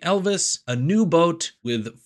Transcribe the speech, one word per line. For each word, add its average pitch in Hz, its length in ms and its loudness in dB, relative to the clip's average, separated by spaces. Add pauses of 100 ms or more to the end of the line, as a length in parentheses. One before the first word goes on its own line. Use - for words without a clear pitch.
Elvis 190 640 -2
a 123 80 -2
new 185 300 2
boat 165 480 2 (100)
with 117 420 -4